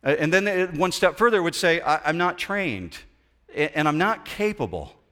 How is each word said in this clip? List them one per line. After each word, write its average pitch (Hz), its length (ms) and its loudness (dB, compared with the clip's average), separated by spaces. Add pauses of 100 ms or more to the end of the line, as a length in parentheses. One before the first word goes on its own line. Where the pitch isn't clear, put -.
Uh, 139 140 2
and 151 160 0
then 196 140 2
it, 185 260 0
one 170 180 0
step - 240 2
further 220 260 4
would 170 140 -2
say, 170 240 2
"I, 151 240 0
I'm 156 140 0
not 175 200 0
trained, 127 600 -6 (560)
a-, 151 240 -2
and 151 100 2
I'm 151 100 2
not 208 280 0
capable." 127 720 -4 (160)